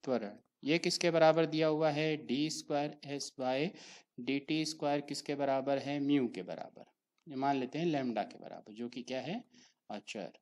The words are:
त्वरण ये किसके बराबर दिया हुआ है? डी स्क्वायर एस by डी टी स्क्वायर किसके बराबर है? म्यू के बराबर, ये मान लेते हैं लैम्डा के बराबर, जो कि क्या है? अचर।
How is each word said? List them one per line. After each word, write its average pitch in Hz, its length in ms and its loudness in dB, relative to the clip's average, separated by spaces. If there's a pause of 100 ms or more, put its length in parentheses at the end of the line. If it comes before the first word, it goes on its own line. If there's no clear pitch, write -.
त्वरण 110 320 -2 (280)
ये 151 160 2
किसके 175 320 2
बराबर 160 340 8
दिया 156 220 2
हुआ 156 240 2
है? 156 260 0
डी 139 320 0
स्क्वायर 147 460 -2 (100)
एस 139 340 -8
by 131 300 0 (500)
डी 131 200 0
टी 156 260 0
स्क्वायर 147 360 0
किसके 143 340 -6
बराबर 139 420 2
है? 143 220 -2
म्यू 139 280 4
के 92 160 -4
बराबर, - 420 -10 (420)
ये 147 80 -12
मान 139 200 2
लेते 127 240 -2
हैं 170 60 0
लैम्डा 127 380 0
के - 160 -10
बराबर, - 340 -14
जो 120 160 -8
कि 123 120 -10
क्या 127 200 -6
है? 185 220 -6 (460)
अचर। 104 420 -8 (100)